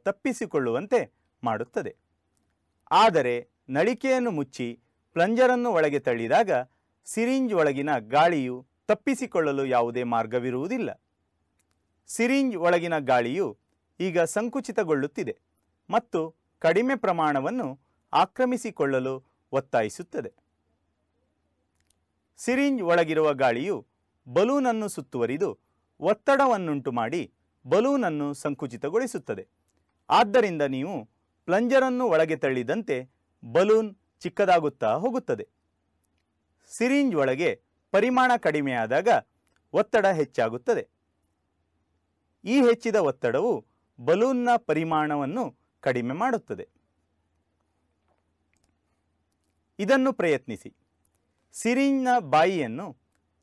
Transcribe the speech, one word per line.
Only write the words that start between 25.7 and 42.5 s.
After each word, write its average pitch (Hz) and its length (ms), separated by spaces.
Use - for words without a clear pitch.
ಒತ್ತಡವನ್ನುಂಟು 202 920
ಮಾಡಿ 123 300
ಬಲೂನನ್ನು 180 680
ಸಂಕುಚಿತಗೊಳಿಸುತ್ತದೆ. 143 1120
ಆದ್ದರಿಂದ 202 600
ನೀವು 139 260
ಪ್ಲಂಜರನ್ನು 247 600
ಒಳಗೆ 160 300
ತಳ್ಳಿದಂತೆ 135 600
ಬಲೂನ್ 208 460
ಚಿಕ್ಕದಾಗುತ್ತಾ 170 760
ಹೋಗುತ್ತದೆ. 175 500
ಸಿರಿಂಜ್ 254 440
ಒಳಗೆ 135 340
ಪರಿಮಾಣ 254 440
ಕಡಿಮೆಯಾದಾಗ 143 720
ಒತ್ತಡ 202 400
ಹೆಚ್ಚಾಗುತ್ತದೆ. 131 680
ಈ 214 180